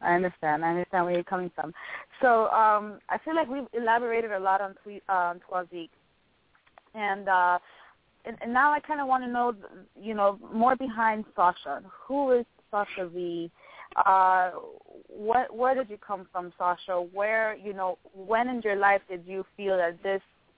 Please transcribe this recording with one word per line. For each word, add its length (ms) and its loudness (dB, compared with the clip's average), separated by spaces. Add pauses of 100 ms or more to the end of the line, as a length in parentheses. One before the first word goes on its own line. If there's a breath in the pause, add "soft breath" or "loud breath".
I 140 2
understand. 500 -2
I 40 0
understand 360 -2
where 80 -2
you're 100 0
coming 300 -6
from. 180 -8 (500 loud breath)
So, 260 4
um, 520 2 (100)
I 100 -2
feel 160 -6
like 120 0
we've 260 -8
elaborated 580 0
a 80 -4
lot 220 0
on 120 -8 (100)
Twe-, 260 -16
uh, 240 0
on 140 -16
Twazik, 420 -8 (1080)
and, 340 -4
uh, 300 4 (680 loud breath)
and, 160 -12
and 100 -6
now 200 4
I 80 0
kinda 260 -4
wanna 220 0
know, 260 0 (480)
you 140 -6
know, 240 2 (120)
more 240 4
behind 500 -2 (100)
Sasha. 480 2 (240)
Who 240 0
is 140 4 (260)
Sasha 360 -4
V? 440 -6 (540 loud breath)
Uh, 460 6 (560)
what, 480 0
where 200 2
did 140 -2
you 80 -12
come 340 -10
from, 260 -8
Sasha? 420 -2 (140)
Where, 420 0
you 180 -10
know, 240 -4 (160)
when 360 0
in 120 -4
your 140 0
life 340 4
did 180 -10
you 180 -8 (100)
feel 220 -2
that 240 -2
this, 200 -2 (360)